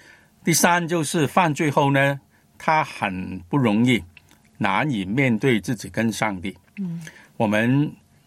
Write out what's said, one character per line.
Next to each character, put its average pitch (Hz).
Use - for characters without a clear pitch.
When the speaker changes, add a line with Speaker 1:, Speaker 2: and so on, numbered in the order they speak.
Speaker 1:
第 175
三 175
就 160
是 151
犯 160
罪 151
后 139
呢， 139
他 156
很 92
不 151
容 113
易， 117
难 107
以 98
面 120
对 117
自 135
己 101
跟 110
上 101
帝。 95
Speaker 2:
嗯。 170
Speaker 1:
我 113
们， 120